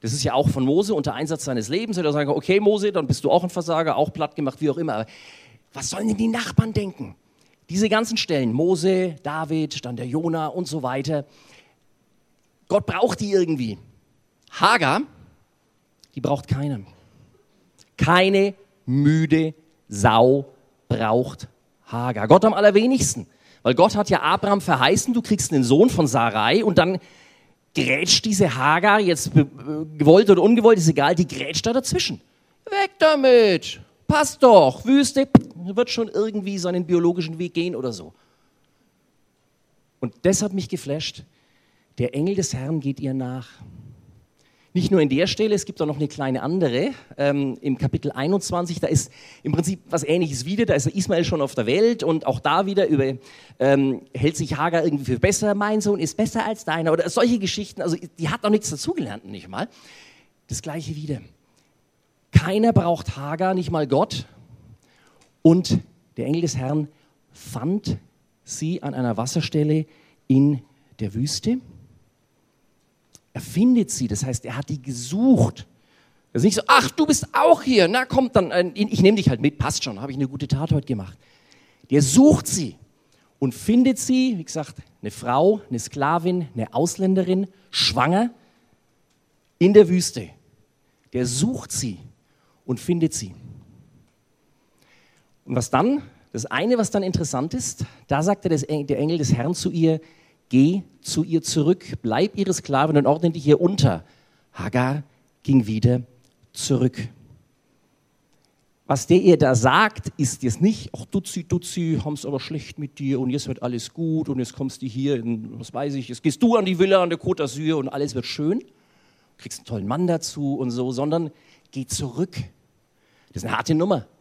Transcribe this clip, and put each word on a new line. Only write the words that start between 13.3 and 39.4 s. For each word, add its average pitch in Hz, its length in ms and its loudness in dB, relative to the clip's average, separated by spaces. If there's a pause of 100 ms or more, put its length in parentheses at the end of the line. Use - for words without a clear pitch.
irgendwie. 151 460 0 (720)
Hagar, 180 520 2 (1120)
die 139 60 -12
braucht 139 280 -4
keinen. 135 380 -4 (1120)
Keine 190 580 4 (320)
müde 156 680 2 (340)
Sau 117 580 4 (420)
braucht 117 600 -2 (380)
Hagar. 117 420 -6
Gott 185 160 8
am 220 100 4
allerwenigsten. 208 720 2 (360)
Weil 123 120 2
Gott 220 220 4
hat 208 120 -2
ja 180 140 2
Abraham 196 380 0
verheißen, 160 520 2
du 233 80 0
kriegst - 320 -2
einen 135 120 2
Sohn 151 260 6
von 156 160 2
Sarai 117 580 0
und 185 140 2
dann 180 200 2 (760)
grätscht 135 500 0
diese 190 320 2
Hagar, 175 440 4
jetzt 175 340 -2
be-, 147 120 6 (520)
gewollt 180 320 8
oder 175 100 8
ungewollt, 220 380 6
ist 165 100 4
egal, 147 280 2
die 165 100 2
grätscht 143 400 -6
da 233 80 -2
dazwischen. - 480 -4 (420)
Weg 403 340 -2
damit, 254 840 4 (260)
passt - 360 0
doch, 190 440 8
Wüste, 269 420 2 (260)
wird 190 360 -4
schon 226 180 -4
irgendwie 202 480 -4
seinen 180 300 -4
biologischen 170 520 0
Weg 175 140 -6
gehen 170 240 -4
oder 123 160 -6
so. 82 220 -16 (1900)